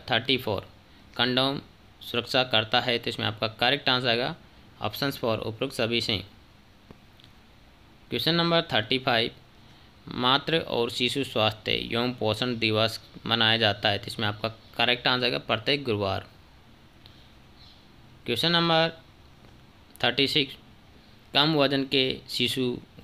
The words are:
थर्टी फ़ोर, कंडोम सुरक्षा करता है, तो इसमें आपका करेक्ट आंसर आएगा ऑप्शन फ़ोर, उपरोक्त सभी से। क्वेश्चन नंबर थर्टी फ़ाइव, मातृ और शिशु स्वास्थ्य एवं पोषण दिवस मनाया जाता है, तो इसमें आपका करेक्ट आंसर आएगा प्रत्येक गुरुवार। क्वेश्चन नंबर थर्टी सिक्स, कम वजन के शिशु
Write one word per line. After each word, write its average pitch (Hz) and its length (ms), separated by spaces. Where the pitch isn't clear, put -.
थर्टी 123 260
फ़ोर, 110 300
कंडोम 127 440
सुरक्षा 120 440
करता 110 360
है, 120 180
तो 113 100
इसमें 110 180
आपका 107 220
करेक्ट 135 400
आंसर 127 180
आएगा 123 280
ऑप्शन 139 340
फ़ोर, 113 280
उपरोक्त 113 340
सभी 117 280
से। 110 160
क्वेश्चन 156 260
नंबर 170 280
थर्टी 123 360
फ़ाइव, 120 320
मातृ 143 520
और 120 300
शिशु 123 340
स्वास्थ्य 110 500
एवं 120 400
पोषण 117 440
दिवस 110 420
मनाया 113 320
जाता 107 320
है, 101 80
तो - 100
इसमें 110 200
आपका 107 220
करेक्ट 120 300
आंसर 123 180
आएगा 135 140
प्रत्येक 135 440
गुरुवार। 101 420
क्वेश्चन 120 260
नंबर 165 400
थर्टी 127 240
सिक्स, 135 280
कम 151 220
वजन 139 300
के 131 320
शिशु 123 480